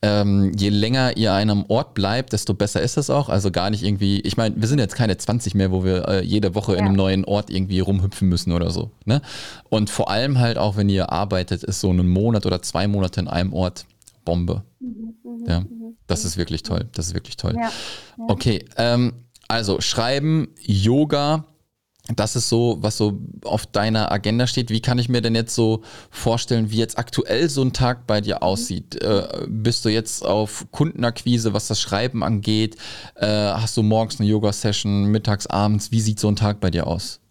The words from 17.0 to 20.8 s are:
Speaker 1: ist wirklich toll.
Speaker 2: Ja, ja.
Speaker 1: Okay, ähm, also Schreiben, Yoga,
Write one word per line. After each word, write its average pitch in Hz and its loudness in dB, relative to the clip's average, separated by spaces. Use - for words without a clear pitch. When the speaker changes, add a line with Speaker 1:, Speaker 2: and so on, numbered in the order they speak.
Speaker 1:
ist 90 -8
wirklich - -8
toll. - -4
Speaker 2:
Ja, 226 -4
ja. 226 -12
Speaker 1:
Okay, 104 0
ähm, 120 2
also 107 0
Schreiben, 139 0
Yoga, 143 2